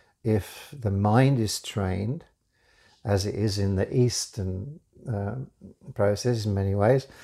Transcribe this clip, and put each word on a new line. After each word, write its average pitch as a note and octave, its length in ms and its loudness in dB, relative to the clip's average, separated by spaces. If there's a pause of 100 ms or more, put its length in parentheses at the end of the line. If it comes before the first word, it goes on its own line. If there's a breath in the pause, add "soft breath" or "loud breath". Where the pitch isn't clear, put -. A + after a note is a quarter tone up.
(240 soft breath)
If - 540 -2
the A2+ 140 -2
mind A2+ 480 4
is G#2+ 220 -2
trained, G2+ 640 -4 (800 soft breath)
as G2+ 200 2
it - 100 -4
is G2+ 220 0
in G2 180 0
the G2+ 200 0
Eastern, A2 840 -2 (300)
uh, G2+ 260 -4 (580)
process G#2 520 0
in G#2 80 0
many G2 220 0
ways, A#2 320 4 (160 loud breath)